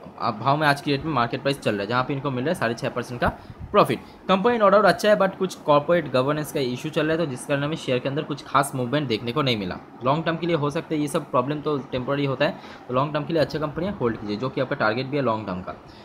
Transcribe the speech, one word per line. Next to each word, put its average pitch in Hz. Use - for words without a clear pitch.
भाव 117
में 156
आज 143
की 147
date 139
में 160
market 120
price 139
चल 117
रहा 101
है, 101
जहाँ 123
पे 143
इनको 139
मिल 123
रहा 165
है -
साढ़े 117
छः 120
परसेंट 123
का 180
Profit। 143
Company 208
no 214
doubt 202
अच्छा 190
है, 208
but 190
कुछ 185
corporate 147
governance 147
का 151
issue 123
चल 151
रहा 156
है, 165
तो 170
जिस 123
कारण 143
हमें 156
share 127
के 131
अंदर 143
कुछ 143
खास 135
movement 131
देखने 117
को 147
नहीं 127
मिला। 92
Long 147
term 165
के 165
लिए 170
हो 143
सकता 160
है 151
ये 147
सब 151
problem 143
तो 139
temporary 135
होता 135
है, 185
तो 123
long 147
term 147
के 170
लिए 160
अच्छा 151
कंपनी 151
है, 202
hold 120
कीजिए, 104
जो 127
कि 139
आपका 131
target 120
भी 131
है 143
long 110
term 92
का। -